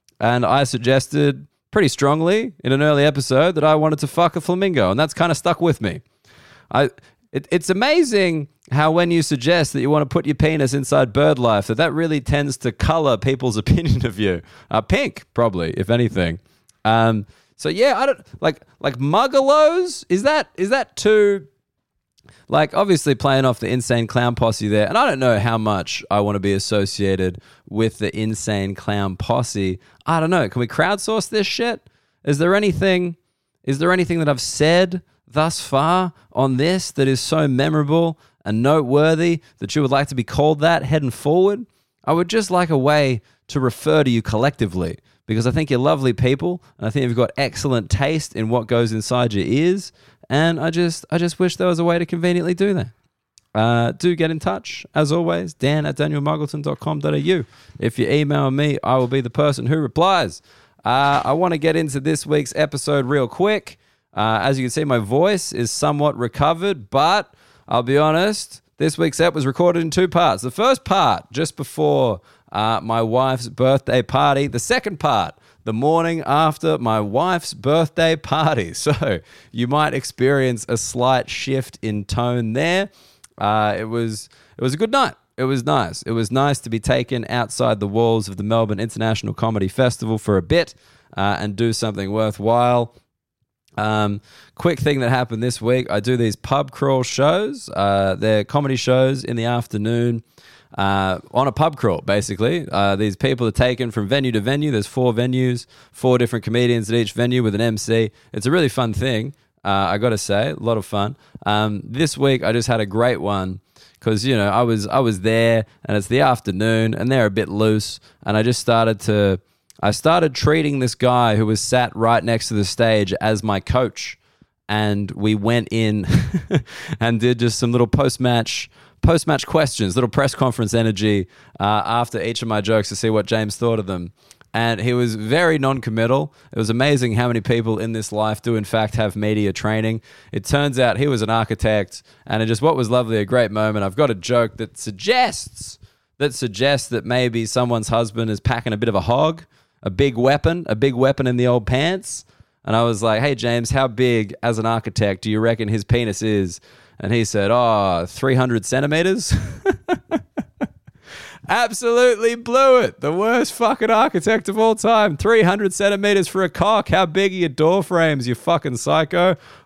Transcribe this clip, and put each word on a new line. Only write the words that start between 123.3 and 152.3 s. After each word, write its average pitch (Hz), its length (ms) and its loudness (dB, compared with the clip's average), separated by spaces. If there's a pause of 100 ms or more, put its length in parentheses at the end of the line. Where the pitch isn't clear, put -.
my 104 160 -2
coach, - 600 -2 (500)
and 104 440 -2
we 107 220 0
went 117 360 0
in 107 360 0 (460)
<laughs> - 480 -4
and 117 200 0
did 120 180 2
just 117 200 0
some 120 140 0
little 120 140 2
post-match, 123 800 0 (340)
post-match 160 440 2
questions, 120 480 0
little 120 160 0
press 135 240 0
conference 117 400 0
energy, 107 540 0 (320)
uh, 104 260 0
after 117 340 -4
each 113 220 -6
of 117 60 -6
my 107 120 0
jokes 104 280 0
to 98 80 -8
see 113 120 -2
what 107 180 2
James 110 300 -2
thought 113 220 0
of 95 80 -4
them. 90 260 -6 (400)
And 113 280 -2
he 123 140 0
was 120 200 0
very 147 440 0
non-committal. 131 760 0 (180)
It - 60 -8
was 110 120 0
amazing 123 440 2
how 120 140 0
many 117 120 0
people 113 380 0
in 113 140 -4
this 110 180 -8
life 107 320 -2
do, 117 140 -2
in 107 80 -2
fact, 110 320 -2
have 107 180 -2
media 107 380 0
training. 110 480 -2 (320)
It 101 120 -6
turns 143 360 0
out 113 180 2
he 143 80 0
was 123 160 0
an 107 80 -2
architect, 110 720 -2 (240)
and 110 160 -2
it 110 40 -2
just, 110 160 -2
what 160 120 4
was 117 160 -2
lovely, 113 280 0
a 104 60 0
great 110 280 0
moment. 107 320 0
I've 95 100 -4
got 139 160 2
a 104 60 -4
joke 117 400 0
that - 200 -12
suggests, 190 1000 -4 (400)
that 139 160 -2
suggests 127 540 -2
that 120 160 -4
maybe 117 420 0
someone's 120 420 -2
husband 113 400 -2
is 104 120 -4
packing 120 320 -2
a 104 40 -2
bit 104 120 -2
of 101 80 2
a 90 60 0
hog, 147 420 0 (360)
a 101 100 -6
big 120 260 0
weapon, 147 520 0
a 107 60 0
big 127 200 0
weapon 131 340 2
in 123 80 0
the 123 100 2
old 120 180 2
pants. 160 600 -4 (400)